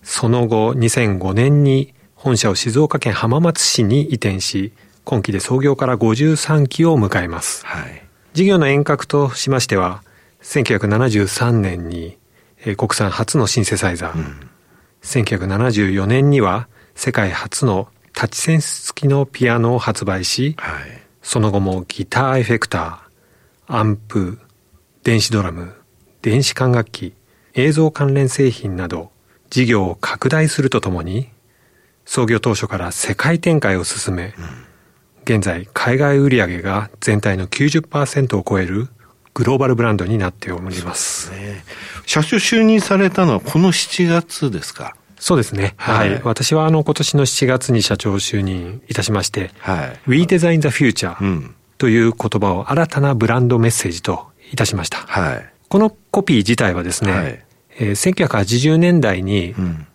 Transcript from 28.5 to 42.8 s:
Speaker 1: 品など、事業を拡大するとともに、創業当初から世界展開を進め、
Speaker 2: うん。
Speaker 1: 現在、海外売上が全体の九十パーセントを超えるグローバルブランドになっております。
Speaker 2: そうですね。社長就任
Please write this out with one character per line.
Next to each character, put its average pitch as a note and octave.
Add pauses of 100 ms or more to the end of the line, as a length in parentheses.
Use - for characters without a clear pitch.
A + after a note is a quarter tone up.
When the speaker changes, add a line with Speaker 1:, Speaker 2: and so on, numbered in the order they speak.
Speaker 1:
品 G2
な F#2
ど、 E2+ (400)
事 B2+
業 G#2+
を F2
拡 -
大 D#3
す -
る C3
と A2+
と -
も F2+
に、 G2 (720)
創 B2
業 A2
当 A#2+
初 G2+
か G2
ら F2
世 -
界 E3
展 E3
開 G2
を F2
進 -
め、 F2
Speaker 2:
う -
ん。 G#2+ (920)
Speaker 1:
現 G#2+
在、 F#2
海 B2+
外 C#3+
売 C#3
上 F2+
が G2 (100)
全 G#2+
体 G2
の F#2
九 C#3+
十 D#3
パ D3
ー C3+
セ -
ン B2+
ト A2
を F#2
超 G2
え F2+
る G#2 (460)
グ B2
ロ C3
ー C3
バ C3
ル B2+
ブ A#2
ラ A2+
ン G#2
ド F#2+
に G#2+
な F#2
っ -
て -
お F2 (100)
り F2+
ま F2
す。 -
Speaker 2:
そ F2+
う F#2+
で F#2+
す G2+
ね。 F#2 (420)
社 D3+
長 A#3
就 A3+
任 A3